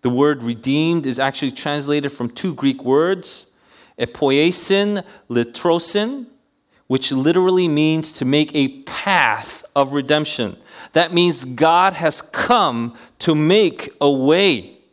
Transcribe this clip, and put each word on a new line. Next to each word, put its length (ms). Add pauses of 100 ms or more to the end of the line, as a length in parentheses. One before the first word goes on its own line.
The 80
word 340
redeemed 640
is 100
actually 340
translated 600
from 180
two 240
Greek 300
words, 680 (460)
epoiesin, 1040 (260)
litrosin, 1000 (600)
which 240
literally 560
means 460
to 120
make 280
a 140 (160)
path 800 (120)
of 180
redemption. 640 (360)
That 200
means 300
God 500
has 280
come 720 (260)
to 140
make 560 (100)
a 120
way 680 (160)